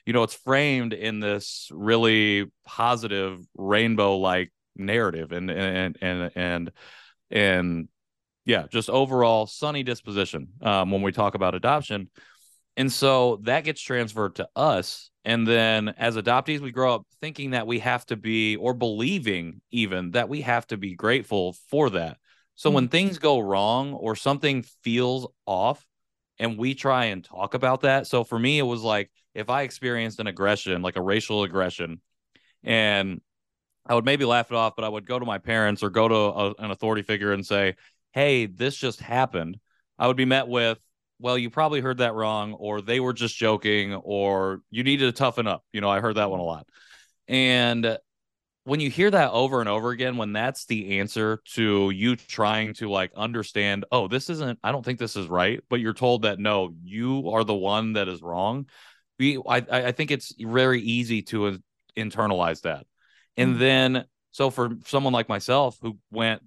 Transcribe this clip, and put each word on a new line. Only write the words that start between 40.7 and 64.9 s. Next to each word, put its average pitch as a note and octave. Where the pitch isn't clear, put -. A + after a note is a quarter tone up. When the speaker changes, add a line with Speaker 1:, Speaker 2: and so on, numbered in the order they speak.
Speaker 1:
"Well, B2
you A#2+
probably D3+
heard B2+
that A#2+
wrong," G#2+
or, G#2
"They A#2
were B2+
just A#2
joking," G#2
or, F#2+
"You A#2
needed C#3
to B2
toughen A#2+
up." F#2
You G#2
know, G2+
I G2
heard A2
that G#2
one F#2+
a F2
lot. D#2+
And A#2+
when D3
you C#3
hear F#3+
that D#3+
over B2+
and G#2+
over A2
again, B2
when G#2+
that's A#2
the G2
answer G#2+
to G2+
you G#2+
trying G#2+
to, A2
like, F#2+
understand, G2+
"Oh, A#2
this B2+
isn't, D3
I G#2+
don't B2+
think B2+
this A2+
is F#2+
right," F2+
but A#2+
you're A2
told B2
that, G#2
"No, G2
you A2
are A2
the G#2+
one G#2
that G2+
is F2
wrong." G2
We, C3+
I, B2
I, B2
I B2
think D3
it's -
very B2
easy A#2
to G#2
in-, F#2+
internalize G2+
that. D2+
And B2+
Speaker 2:
Mm. A#2
Speaker 1:
then, C3
so C3+
for A#2+
someone C#3